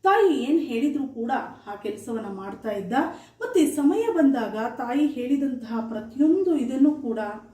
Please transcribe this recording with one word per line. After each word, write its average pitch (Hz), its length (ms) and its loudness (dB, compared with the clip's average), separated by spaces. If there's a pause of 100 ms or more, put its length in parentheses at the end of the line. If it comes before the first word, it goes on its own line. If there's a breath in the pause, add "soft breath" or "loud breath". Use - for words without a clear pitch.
ತಾಯಿ 381 420 4
ಏನ್ 294 160 2
ಹೇಳಿದ್ರು 240 480 -2
ಕೂಡ 233 220 -8 (360)
ಆ 202 80 -12
ಕೆಲಸವನ್ನ 214 520 -8
ಮಾಡ್ತಾ 196 440 -10
ಇದ್ದ, 202 220 -6 (480 loud breath)
ಮತ್ತೆ 440 260 2
ಸಮಯ 359 480 2
ಬಂದಾಗ 254 420 4 (200)
ತಾಯಿ 262 300 0
ಹೇಳಿದಂತಹ 247 840 -2
ಪ್ರತಿಯೊಂದು 311 680 2
ಇದನ್ನು 262 340 4
ಕೂಡ 226 280 -4 (360)